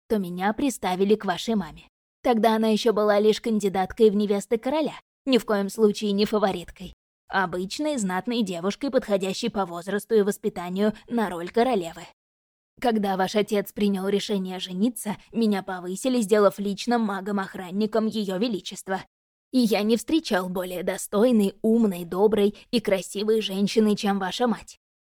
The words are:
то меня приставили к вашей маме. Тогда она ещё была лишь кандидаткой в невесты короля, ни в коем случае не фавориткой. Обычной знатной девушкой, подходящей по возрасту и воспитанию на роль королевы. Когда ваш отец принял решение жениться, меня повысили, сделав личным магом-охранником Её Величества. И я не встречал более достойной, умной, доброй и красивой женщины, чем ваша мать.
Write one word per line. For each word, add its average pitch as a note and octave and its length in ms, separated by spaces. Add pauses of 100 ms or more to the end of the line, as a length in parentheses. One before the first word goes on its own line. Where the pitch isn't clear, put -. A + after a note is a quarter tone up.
то G#3+ 100
меня F#3 360
приставили G3+ 600
к G#3 100
вашей F#3+ 300
маме. E3 320 (360)
Тогда A3+ 320
она A3 120
ещё A3 260
была G#3 260
лишь G#3+ 220
кандидаткой G3+ 680
в G3 60
невесты G#3 420
короля, C4+ 360 (320)
ни C4 120
в - 80
коем G3+ 240
случае G#3 420
не G3+ 140
фавориткой. F#3+ 680 (340)
Обычной F#3+ 720
знатной G3+ 460
девушкой, F#3+ 480
подходящей G3+ 580
по C#4+ 160
возрасту F3 500
и G#3 60
воспитанию G3 720 (140)
на A3 220
роль F3 200
королевы. F#3 540 (760)
Когда G#3 380
ваш F#3 180
отец G#3 380
принял G3+ 340
решение F#3+ 520
жениться, G3 580 (140)
меня G#3 320
повысили, F#3+ 580
сделав G3+ 380
личным G#3 420
магом-охранником G3+ 1040
Её G3+ 320
Величества. F#3+ 640 (520)
И B3+ 60
я G#3 240
не A3 140
встречал G3+ 520
более F3+ 320
достойной, G3+ 800
умной, G#3+ 440
доброй G3+ 500 (160)
и A#3+ 80
красивой G#3 600
женщины, G#3 560
чем G3+ 220
ваша F#3+ 300
мать. - 320 (220)